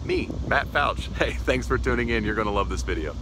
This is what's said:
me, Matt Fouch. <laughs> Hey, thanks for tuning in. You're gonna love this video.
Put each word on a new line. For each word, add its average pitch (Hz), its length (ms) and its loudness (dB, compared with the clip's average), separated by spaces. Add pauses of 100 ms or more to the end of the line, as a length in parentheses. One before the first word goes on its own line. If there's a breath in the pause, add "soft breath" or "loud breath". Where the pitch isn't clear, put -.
me, 170 240 0 (200)
Matt 139 220 2
Fouch. 143 380 0
<laughs> - 120 -6
Hey, 120 140 2
thanks 127 340 0
for 131 100 2
tuning 120 320 0
in. 113 140 2
You're 107 100 0
gonna 107 160 2
love 101 200 0
this 92 120 -2
video. 80 400 -4